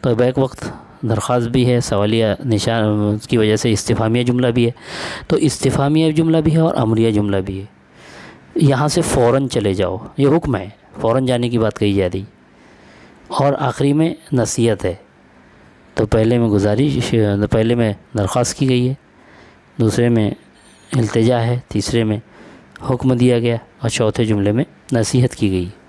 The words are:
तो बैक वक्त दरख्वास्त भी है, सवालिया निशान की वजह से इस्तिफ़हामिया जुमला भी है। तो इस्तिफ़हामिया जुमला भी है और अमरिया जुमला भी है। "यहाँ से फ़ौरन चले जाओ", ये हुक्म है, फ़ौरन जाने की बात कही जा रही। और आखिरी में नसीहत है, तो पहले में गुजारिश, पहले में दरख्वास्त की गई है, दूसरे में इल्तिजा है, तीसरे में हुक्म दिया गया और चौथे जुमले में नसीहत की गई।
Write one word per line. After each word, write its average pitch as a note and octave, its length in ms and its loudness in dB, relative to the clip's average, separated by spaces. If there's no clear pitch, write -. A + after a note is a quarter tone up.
तो A#2+ 120 2
बैक B2 240 2
वक्त - 340 -4
दरख्वास्त A#2 420 0
भी B2+ 160 2
है, A#2+ 180 2
सवालिया G#2+ 640 0
निशान G#2+ 720 0
की B2+ 80 0
वजह G#2+ 180 2
से A2+ 160 0
इस्तिफ़हामिया A2+ 520 0
जुमला B2 280 0
भी A#2+ 140 2
है। A#2 80 -2
तो D#3 80 2
इस्तिफ़हामिया D3 760 0
जुमला D#3+ 300 2
भी D#3 100 0
है D#3+ 100 2
और D#3+ 140 2
अमरिया A2+ 360 2
जुमला G#2 280 0
भी F#2+ 200 -8
है। G2 100 -16
"यहाँ C#3 300 2
से D#3 140 0
फ़ौरन C3 460 0
चले G#2 260 -2
जाओ", F#2 360 -4
ये C#3 60 2
हुक्म D3 300 2
है, F#2+ 220 -10
फ़ौरन A#2 240 0
जाने A#2+ 240 0
की A#2+ 80 -2
बात A2 200 0
कही G#2 160 0
जा F#2+ 140 0
रही। F#2 180 -6
और C#3 120 2
आखिरी C3+ 400 -2
में D#3+ 220 0
नसीहत A2+ 500 0
है, F2+ 180 -6
तो A2+ 80 2
पहले A2+ 340 2
में A#2 100 2
गुजारिश, G#2+ 680 0
पहले A2 600 2
में A2+ 200 0
दरख्वास्त A2+ 420 -2
की C#3 100 0
गई B2 180 2
है, C3 120 -2
दूसरे A2+ 300 2
में A2 260 0
इल्तिजा A#2 420 2
है, A#2+ 320 -2
तीसरे A#2 320 -2
में G#2+ 180 -2
हुक्म C3 260 0
दिया B2 240 2
गया A#2 200 -2
और A#2 60 -2
चौथे A2 360 0
जुमले G#2 260 0
में A#2+ 140 0
नसीहत B2 400 2
की G#2 160 -2
गई। F#2 220 -2